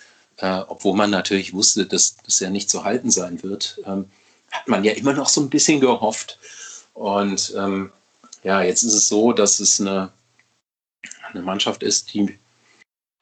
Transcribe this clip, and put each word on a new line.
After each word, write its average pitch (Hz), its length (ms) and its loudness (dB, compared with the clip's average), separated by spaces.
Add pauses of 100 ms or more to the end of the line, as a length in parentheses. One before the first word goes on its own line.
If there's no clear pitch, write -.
(380)
äh, 95 300 -2
obwohl - 280 -2
man 104 140 4
natürlich 95 440 0
wusste, 98 340 2
dass - 300 0
das - 220 -2
ja 95 120 -2
nicht 101 180 -2
zu 95 140 -2
halten 120 260 -2
sein 90 320 -2
wird, - 460 -8
ähm, 98 180 -4 (460)
hat - 160 -8
man 101 160 2
ja 107 80 4
immer 135 220 0
noch 135 160 0
so - 120 2
ein 139 80 -2
bisschen 147 300 4
gehofft. 117 580 0 (560)
Und, 101 640 0
ähm, 98 340 -2 (520)
ja, 95 180 2
jetzt 90 220 2
ist - 100 2
es - 140 2
so, 110 260 4
dass 104 260 4
es 101 220 2
eine, 98 300 -2 (1200)
eine 87 100 -10
Mannschaft 95 400 -2
ist, - 320 -2
die, 101 240 0 (840)